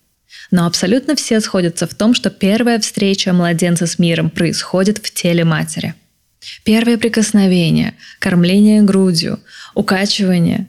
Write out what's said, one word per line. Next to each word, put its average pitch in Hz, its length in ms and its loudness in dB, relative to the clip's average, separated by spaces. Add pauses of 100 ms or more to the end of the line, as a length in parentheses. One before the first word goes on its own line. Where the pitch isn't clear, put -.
(520)
Но 175 140 2
абсолютно 240 500 -2
все 226 240 -2
сходятся 175 480 -4
в - 60 -18
том, 226 200 0
что 208 160 -2
первая 226 480 0
встреча 196 540 -2
младенца 170 560 0
с - 100 -4
миром 165 320 0
происходит 185 680 -2
в - 140 -12
теле 170 300 -2
матери. 165 520 -4 (680)
Первые 226 340 2
прикосновения, 196 1000 2 (260)
кормление 196 600 4
грудью, 190 580 2 (340)
укачивание 190 960 0